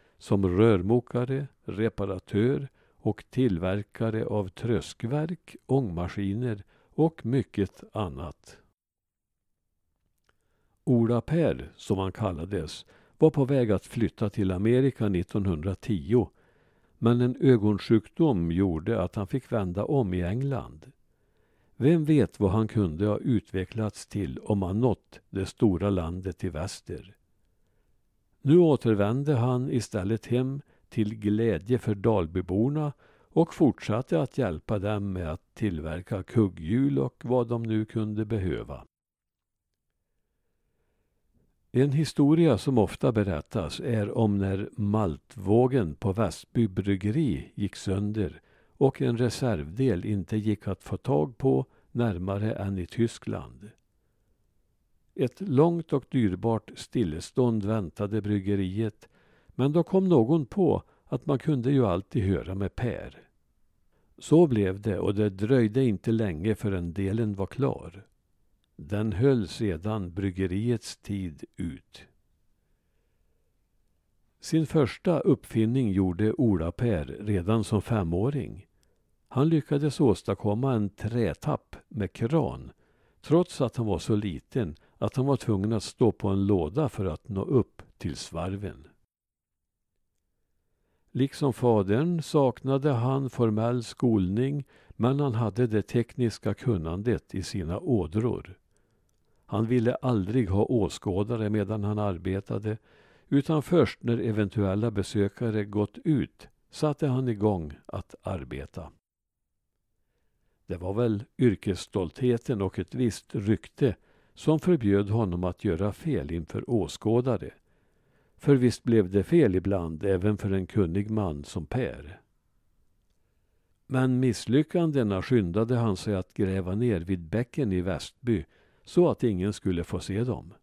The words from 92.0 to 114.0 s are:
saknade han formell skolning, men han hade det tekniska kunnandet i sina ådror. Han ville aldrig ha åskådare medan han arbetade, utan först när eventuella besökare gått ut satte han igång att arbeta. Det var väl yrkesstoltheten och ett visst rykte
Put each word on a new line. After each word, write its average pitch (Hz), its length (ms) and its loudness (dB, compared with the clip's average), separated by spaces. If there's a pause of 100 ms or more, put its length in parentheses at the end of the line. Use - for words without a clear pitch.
saknade 135 680 2
han 131 400 0
formell 117 540 0
skolning, 117 800 0 (240)
men 131 320 0
han 135 140 0
hade 113 320 0
det 107 160 0
tekniska 117 720 -2
kunnandet 92 800 -2
i 95 80 -4
sina 87 360 -4
ådror. 110 800 -2 (880)
Han 110 200 0
ville 120 280 2
aldrig 110 540 0
ha 98 160 2
åskådare 104 840 -2
medan 104 340 -2
han 104 140 -2
arbetade, 101 800 -4 (500)
utan 143 340 0
först - 400 2
när 117 160 0
eventuella 104 720 0
besökare 104 720 -2
gått 104 400 -2
ut 135 440 -2 (220)
satte 151 360 -2
han 131 220 0
igång 98 440 0 (140)
att - 360 -12
arbeta. 73 680 -10 (1700)
Det 90 100 -6
var 92 180 -6
väl 113 300 0 (140)
yrkesstoltheten 107 1200 0
och 92 160 -4
ett - 160 -8
visst 123 400 -4
rykte 107 640 0 (380)